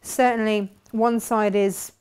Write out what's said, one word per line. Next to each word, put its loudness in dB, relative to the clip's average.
Certainly, 0
one 0
side 0
is -2